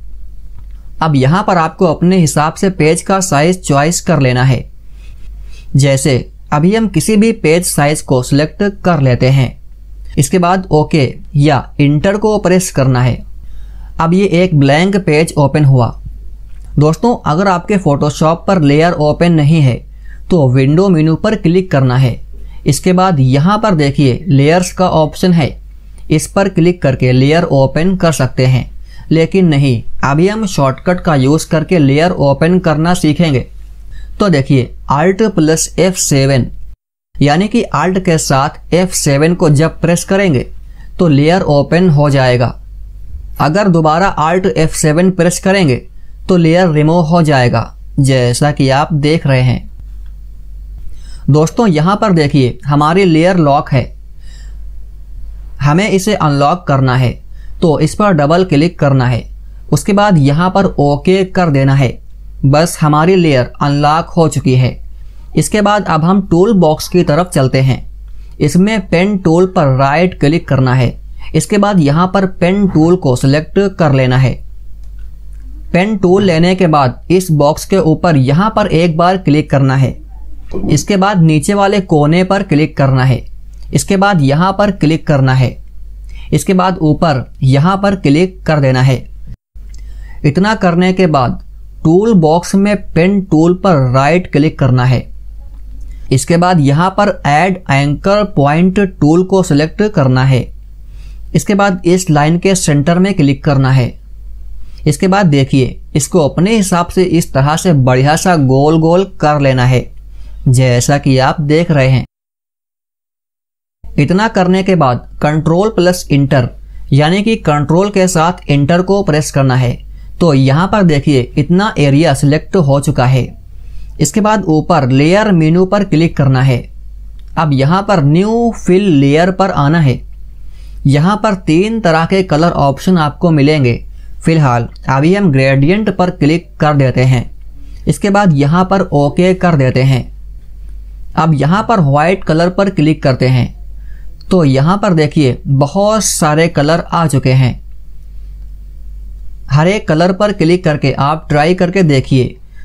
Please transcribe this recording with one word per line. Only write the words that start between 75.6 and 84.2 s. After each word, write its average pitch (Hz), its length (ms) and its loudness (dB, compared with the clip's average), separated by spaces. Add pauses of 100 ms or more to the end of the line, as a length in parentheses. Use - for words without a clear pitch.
pen 196 240 0
tool 185 260 2
लेने 175 320 2
के 185 120 2
बाद 143 340 0 (100)
इस 185 220 2
box 147 320 0
के 190 140 0
ऊपर 160 380 2
यहाँ 151 380 2
पर 208 120 0
एक 160 300 0
बार 180 200 2
click 151 340 0
करना 135 240 2
है, 135 240 0 (720)
इसके 196 280 0
बाद 190 240 2
नीचे 156 320 2
वाले 202 280 2
कोने 160 420 2
पर 190 200 0
क्लिक 151 340 0
करना 131 260 2
है, 131 180 0 (520)
इसके 196 240 0
बाद 196 240 2